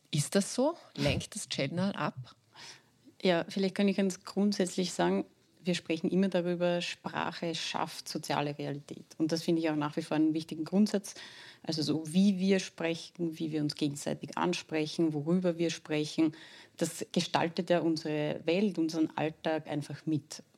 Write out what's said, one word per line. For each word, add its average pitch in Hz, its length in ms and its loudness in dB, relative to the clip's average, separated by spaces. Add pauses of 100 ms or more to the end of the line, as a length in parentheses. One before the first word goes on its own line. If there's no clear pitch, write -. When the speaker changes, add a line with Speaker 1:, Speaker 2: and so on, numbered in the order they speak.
(100)
Speaker 1:
Ist - 260 0
das 196 180 0
so? 294 200 2 (200)
Lenkt 139 400 0
das - 160 -8
Gendern 165 460 -2
ab? - 380 -6 (840)
Speaker 2:
Ja, 175 260 4
vielleicht 190 280 0
kann 202 140 4
ich 196 100 0
ganz 190 260 0
grundsätzlich 190 720 0
sagen, 185 320 2 (360)
wir 180 120 0
sprechen 165 360 -2
immer 190 180 4
darüber, 175 520 2
Sprache 170 760 -4
schafft - 520 -4
soziale 147 480 -2
Realität. 143 480 -8 (140)
Und 160 140 2
das 165 100 0
finde 165 180 2
ich 160 80 2
auch 151 60 2
nach 151 220 -2
wie 160 60 -2
vor 160 120 -4
einen 156 180 4
wichtigen 160 320 -4
Grundsatz. 202 500 2 (500)
Also 156 180 -2
so, 147 240 0
wie 185 320 4
wir 190 220 4
sprechen, 165 800 -4
wie 160 100 -2
wir 156 100 0
uns 147 140 0
gegenseitig 147 640 -4
ansprechen, 160 720 0
worüber 165 460 0
wir 165 120 2
sprechen, 156 640 0 (400)
das - 340 -2
gestaltet 165 600 0
ja 175 100 4
unsere 151 640 0
Welt, 180 340 2
unseren 160 380 0
Alltag 156 500 -2
einfach 147 400 -6
mit. - 380 -4 (140)